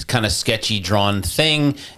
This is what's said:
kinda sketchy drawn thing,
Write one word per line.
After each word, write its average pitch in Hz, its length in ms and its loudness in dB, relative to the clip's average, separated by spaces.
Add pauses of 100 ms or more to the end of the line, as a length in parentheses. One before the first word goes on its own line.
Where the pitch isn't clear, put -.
kinda 110 240 0
sketchy 110 500 -2
drawn 101 420 2
thing, 151 540 2 (220)